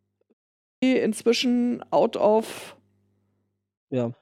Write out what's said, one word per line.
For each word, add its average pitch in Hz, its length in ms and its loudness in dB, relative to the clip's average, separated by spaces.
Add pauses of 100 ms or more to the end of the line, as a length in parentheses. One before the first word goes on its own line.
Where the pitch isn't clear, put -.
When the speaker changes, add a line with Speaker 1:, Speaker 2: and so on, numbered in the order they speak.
(840)
Speaker 1:
die 262 140 4
inzwischen 240 960 0
out 170 260 2
of - 580 0 (1120)
Speaker 2:
Ja. 123 320 -4